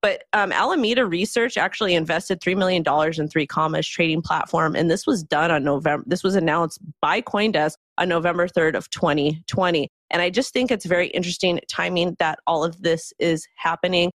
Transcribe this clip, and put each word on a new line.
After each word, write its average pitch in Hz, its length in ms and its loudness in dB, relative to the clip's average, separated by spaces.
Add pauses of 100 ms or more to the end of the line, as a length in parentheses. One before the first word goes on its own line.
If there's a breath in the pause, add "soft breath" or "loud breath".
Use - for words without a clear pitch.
but, 202 220 0 (100)
um, 202 180 2
Alameda 240 540 2
Research 214 520 0
actually 190 360 0
invested 170 480 -2
three 180 140 0
million 185 260 2
dollars 156 380 0
in 135 80 -2
Three 156 180 0
Commas 156 420 -2
trading 165 360 0
platform. 160 520 -2
And 165 140 2
this - 160 0
was 240 160 0
done 156 300 0
on 147 120 2
November, 147 440 0
this 175 160 -2
was 190 120 0
announced 165 440 0 (240)
by 180 180 0
CoinDesk 202 540 0 (240)
on 185 100 2
November 175 380 0
third 160 280 2
of 175 140 -4
twenty 151 560 0
twenty. 170 420 0 (220)
And 175 140 0
I 180 80 0
just 233 220 -2
think 254 180 0
it's 214 140 -2
very 180 240 2
interesting 175 500 -2 (100)
timing 175 480 -2
that 160 300 -2
all 160 160 2
of 170 180 -4
this 165 380 -2
is 165 280 0 (100)
happening. 175 600 0